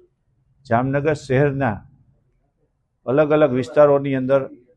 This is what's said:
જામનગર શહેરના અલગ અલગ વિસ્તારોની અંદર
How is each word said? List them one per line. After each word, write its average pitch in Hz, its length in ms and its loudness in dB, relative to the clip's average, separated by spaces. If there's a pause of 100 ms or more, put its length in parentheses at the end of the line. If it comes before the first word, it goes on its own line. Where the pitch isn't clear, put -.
(680)
જામનગર 135 500 0
શહેરના 135 600 -2 (1300)
અલગ 143 260 0
અલગ 151 240 2
વિસ્તારોની 143 600 2
અંદર 131 220 0 (360)